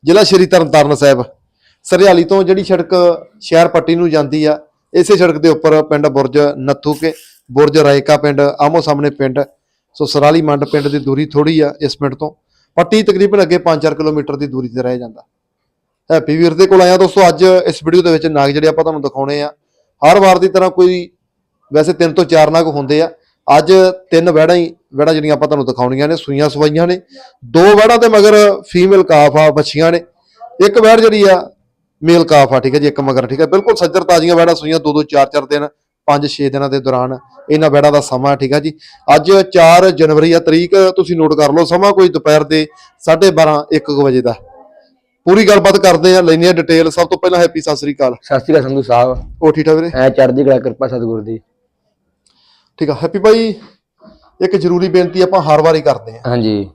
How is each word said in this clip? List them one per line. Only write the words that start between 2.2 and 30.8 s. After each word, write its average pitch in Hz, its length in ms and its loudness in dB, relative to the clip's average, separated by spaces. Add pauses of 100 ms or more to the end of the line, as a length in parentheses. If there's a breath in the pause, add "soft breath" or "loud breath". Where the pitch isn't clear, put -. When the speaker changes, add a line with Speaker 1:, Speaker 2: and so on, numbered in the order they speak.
Speaker 1:
ਤੋਂ 196 200 0
ਜਿਹੜੀ 190 200 -2
ਸੜਕ 175 540 -2 (220)
ਸ਼ਹਿਰ 170 280 0
ਪੱਟੀ 165 260 -2
ਨੂੰ 170 160 -2
ਜਾਂਦੀ 151 340 -2
ਆ, 151 140 -2 (360)
ਇਸੇ 180 220 2
ਸੜਕ 170 220 0
ਦੇ 156 100 0
ਉੱਪਰ 156 340 0
ਪਿੰਡ 151 240 -4
ਬੁਰਜ 135 320 0 (180)
ਨੱਥੂਕੇ, 147 560 -6 (400 soft breath)
ਬੁਰਜ 147 260 2
ਰਾਏਕਾ 143 380 2
ਪਿੰਡ, 143 240 -2
ਆਮੋ 147 400 0
ਸਾਹਮਣੇ 147 300 -4
ਪਿੰਡ। 139 300 -6 (540)
ਸੋ 151 100 -6
ਸਰਾਲੀ 151 380 0
ਮੰਡ 147 220 -2
ਪਿੰਡ 143 240 -4
ਦੀ 143 100 -4
ਦੂਰੀ 143 280 -4
ਥੋੜ੍ਹੀ 151 340 -2
ਆ 143 200 -2
ਇਸ 143 160 -6
ਪਿੰਡ 139 180 -6
ਤੋਂ। 151 160 -10 (440)
ਪੱਟੀ 180 280 0
ਤਕਰੀਬਨ 196 400 0
ਅੱਗੇ 175 160 0
ਪੰਜ 165 240 -2
ਚਾਰ 156 120 -2
ਕਿਲੋਮੀਟਰ 151 420 -6
ਦੀ 143 100 -8
ਦੂਰੀ 127 220 -10
ਤੇ 123 140 -10
ਰਹਿ 123 160 -6
ਜਾਂਦਾ। 117 240 -18 (920)
ਹੈਪੀ 160 240 -2
ਵੀਰ 165 180 0
ਦੇ 185 120 2
ਕੋਲ 190 160 4
ਆਇਆ 180 140 2
ਦੋਸਤੋ, 185 320 2
ਅੱਜ 170 160 0 (220)
ਇਸ 156 180 -8
ਵੀਡੀਓ 175 180 0
ਦੇ 170 100 0
ਵਿੱਚ 156 140 -2
ਨਾਗ 143 240 -2
ਜਿਹੜੇ 151 180 0
ਆਪਾਂ 156 160 -2
ਤੁਹਾਨੂੰ 156 180 -6
ਦਿਖਾਉਣੇ 139 400 -6
ਆ। 147 100 -10 (580)
ਹਰ 202 100 2
ਵਾਰ 185 180 4
ਦੀ 185 100 0
ਤਰ੍ਹਾਂ 185 220 0
ਕੋਈ 180 400 -2 (600)
ਵੈਸੇ 151 200 0
ਤਿੰਨ 165 200 -2
ਤੋਂ 175 120 0
ਚਾਰ 156 260 2
ਨਾਗ 165 160 0
ਹੁੰਦੇ 143 360 -2
ਆ, 165 80 -4 (480)
ਅੱਜ 151 140 2 (380)
ਤਿੰਨ 170 200 0
ਵੈੜਾਂ 160 260 2
ਹੀ, 170 180 -4 (200)
ਵੈੜਾਂ 151 200 0
ਜਿਹੜੀਆਂ 151 200 -2
ਆਪਾਂ 143 140 -4
ਤੁਹਾਨੂੰ 143 180 -2
ਦਿਖਾਉਣੀਆਂ 131 420 -4
ਨੇ, 165 80 -2
ਸੂਈਆਂ 147 320 -4
ਸਵਾਈਆਂ 151 380 -2
ਨੇ। 180 140 -4 (440 loud breath)
ਦੋ 120 160 0
ਵੈੜਾਂ 208 380 4
ਦੇ 226 100 2
ਮਗਰ 208 600 4
ਫੀਮੇਲ 185 340 2
ਕਾਫ 147 340 2
ਆ, 156 140 4
ਬੱਚੀਆਂ 151 420 -2
ਨੇ। 170 80 -2 (680 soft breath)
ਇੱਕ 214 140 2